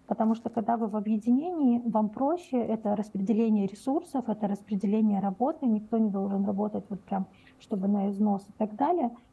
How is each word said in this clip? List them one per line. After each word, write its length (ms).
Потому 280
что 140
когда 300
вы 80
в 100
объединении, 880
вам 240
проще, 480
это 400
распределение 680
ресурсов, 640
это 180
распределение 720
работы, 460
никто 320
не 100
должен 380
работать 420
вот 120
прям, 260
чтобы 280
на 200
износ 400
и 80
так 200
далее. 340